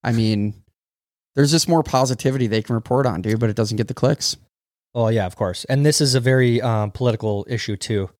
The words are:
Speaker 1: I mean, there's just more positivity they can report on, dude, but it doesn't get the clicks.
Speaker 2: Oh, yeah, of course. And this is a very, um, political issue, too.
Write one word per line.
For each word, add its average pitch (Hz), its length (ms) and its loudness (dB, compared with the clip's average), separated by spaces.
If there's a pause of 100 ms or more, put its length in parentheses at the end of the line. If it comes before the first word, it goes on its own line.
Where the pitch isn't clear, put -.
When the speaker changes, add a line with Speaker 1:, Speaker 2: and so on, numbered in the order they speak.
Speaker 1:
I 120 100 -2
mean, 107 500 0 (720)
there's 143 160 4
just 160 180 2
more 165 140 4
positivity 131 640 0
they 110 160 0
can - 120 -4
report 123 300 0
on, 92 160 -2
dude, 107 180 -2
but 117 120 2
it 98 40 -4
doesn't 110 220 -2
get 110 100 -2
the - 60 -10
clicks. - 420 -2 (600)
Speaker 2:
Oh, 117 140 2
yeah, 110 180 0
of 90 80 -10
course. 92 300 -4
And 139 200 0
this 151 160 4
is 131 140 2
a 131 40 4
very, 123 420 4
um, 107 300 -2
political 110 560 -2
issue, 110 300 -4
too. 98 320 -4 (100)